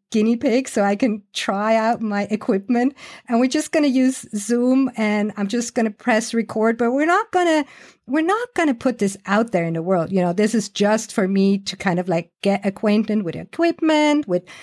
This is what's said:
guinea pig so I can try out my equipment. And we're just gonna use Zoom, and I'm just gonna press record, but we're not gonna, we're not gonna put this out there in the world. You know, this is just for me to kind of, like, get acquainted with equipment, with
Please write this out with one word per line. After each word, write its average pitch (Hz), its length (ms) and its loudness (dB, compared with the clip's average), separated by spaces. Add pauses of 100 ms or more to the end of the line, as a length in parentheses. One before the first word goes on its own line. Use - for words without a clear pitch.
(120)
guinea 220 240 2
pig 247 320 0
so 208 160 -2
I 202 120 2
can 214 280 -2 (100)
try 208 420 0
out 226 260 0
my 208 280 -2
equipment. 240 640 0 (320)
And 233 120 0
we're 254 80 4
just 302 240 -2
gonna 294 160 2
use 262 380 0 (100)
Zoom, 247 600 2
and 208 400 0
I'm 202 120 -4
just 233 260 -4
gonna 220 180 0
press 233 420 -2
record, 226 440 0
but 233 140 0
we're 285 140 0
not 392 260 0
gonna, 330 340 2 (420)
we're 311 180 0
not 453 300 -2
gonna 311 180 2
put 247 260 -4
this 196 260 -2
out 220 260 0
there 170 140 0
in 165 80 -2
the 165 80 -4
world. 175 300 0
You 190 100 2
know, 175 120 2
this 214 200 0
is 220 160 -2
just 214 420 0
for 190 160 0
me 196 320 2
to - 160 -10
kind 180 240 -2
of, 180 80 -4
like, 170 240 -2 (100)
get 196 240 0
acquainted 208 580 0
with 160 120 -6
equipment, 302 920 0
with 180 160 0 (200)